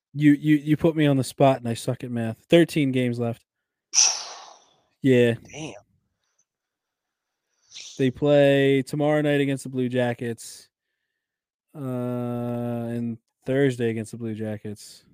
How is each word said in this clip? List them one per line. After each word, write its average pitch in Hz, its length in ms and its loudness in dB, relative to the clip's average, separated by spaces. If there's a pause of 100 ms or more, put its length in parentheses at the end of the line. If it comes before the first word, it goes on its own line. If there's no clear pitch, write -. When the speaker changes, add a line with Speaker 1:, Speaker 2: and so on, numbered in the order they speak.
(140)
Speaker 1:
You, 147 200 6
you, 151 240 2
you 151 180 0
put 160 180 2
me 151 120 2
on 143 100 4
the 131 80 2
spot, 135 360 2
and 123 100 -6
I 117 40 -2
suck - 300 -6
at 127 80 -10
math. 113 260 -4 (120)
Thirteen 160 420 2
games 127 280 0
left. 117 240 -6 (520)
Speaker 2:
<sighs> - 240 2 (840)
Speaker 1:
Yeah. 120 340 4 (160)
Speaker 2:
Damn. 143 220 -14 (2250)
Speaker 1:
They 135 140 2
play 139 720 4
tomorrow 151 380 0
night 147 200 2
against 139 220 -2
the 131 60 -10
Blue 127 200 -2
Jackets, 120 800 -4 (1080)
uh, 156 40 -16
and 120 1400 -6 (280)
Thursday 131 440 0
against 113 220 -6
the 117 60 -14
Blue 117 160 -8
Jackets. 107 680 -12 (100)